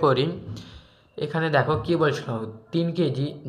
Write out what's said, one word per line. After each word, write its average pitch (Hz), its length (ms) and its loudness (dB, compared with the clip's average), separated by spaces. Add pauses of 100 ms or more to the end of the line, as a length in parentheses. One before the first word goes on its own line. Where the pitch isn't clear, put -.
করি, 131 200 6 (920)
এখানে 160 320 -2
দেখো 151 240 4 (100)
কী - 120 0
বলছিল, 151 320 2 (440)
তিন 170 200 0
কেজি 143 340 0 (220)